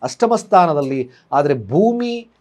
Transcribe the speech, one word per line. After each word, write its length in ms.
ಅಷ್ಟಮ 320
ಸ್ಥಾನದಲ್ಲಿ, 760
ಆದ್ರೆ 360
ಭೂಮಿ 600